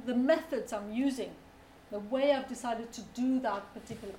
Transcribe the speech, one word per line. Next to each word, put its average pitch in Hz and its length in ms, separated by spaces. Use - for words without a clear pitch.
the 247 80
methods 269 580
I'm 208 200
using, 254 380
the 208 80
way 262 340
I've 262 160
decided 233 440
to 220 100
do 254 260
that 202 340
particular 208 440